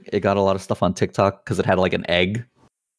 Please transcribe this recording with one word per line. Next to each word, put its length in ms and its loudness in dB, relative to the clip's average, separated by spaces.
it 80 0
got 180 0
a 20 2
lot 160 2
of 60 -8
stuff 200 -4
on 120 2
TikTok 500 0
'cause 140 -4
it 80 0
had, 120 2
like, 140 2
an 160 -4
egg 360 0